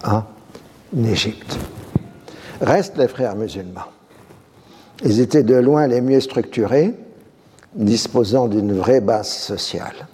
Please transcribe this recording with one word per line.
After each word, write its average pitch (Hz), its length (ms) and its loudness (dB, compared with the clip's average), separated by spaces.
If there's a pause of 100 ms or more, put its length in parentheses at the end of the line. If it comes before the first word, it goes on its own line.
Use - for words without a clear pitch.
en 107 200 0 (800)
Égypte. 107 500 -4 (1040)
Restent - 380 0
les 127 100 2
frères 120 260 -6
musulmans. 95 540 -10 (1160)
Ils 113 160 4
étaient 135 220 4
de 120 140 4
loin 143 300 4
les 123 140 2
mieux 131 200 4
structurés, 127 760 0 (800)
disposant 117 720 2
d'une 104 280 0
vraie 107 260 4
base 107 280 -2
sociale. - 840 -10